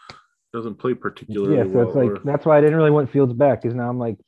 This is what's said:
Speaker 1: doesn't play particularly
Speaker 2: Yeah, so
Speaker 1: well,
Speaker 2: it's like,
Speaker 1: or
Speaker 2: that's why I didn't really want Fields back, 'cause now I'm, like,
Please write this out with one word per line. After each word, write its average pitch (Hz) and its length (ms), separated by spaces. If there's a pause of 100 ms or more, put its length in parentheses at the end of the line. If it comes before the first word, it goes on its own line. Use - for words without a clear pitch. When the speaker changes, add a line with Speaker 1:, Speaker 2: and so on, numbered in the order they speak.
(540)
Speaker 1:
doesn't 117 220
play 127 180
particularly 110 640
Speaker 2:
Yeah, 117 60
so 98 60
Speaker 1:
well, 113 180
Speaker 2:
it's 107 80
like, 123 160
Speaker 1:
or 98 120
Speaker 2:
that's 143 220
why 156 120
I 147 40
didn't 151 160
really 156 140
want 147 200
Fields 135 220
back, 123 300
'cause 117 100
now 120 160
I'm, 123 100
like, 113 180 (100)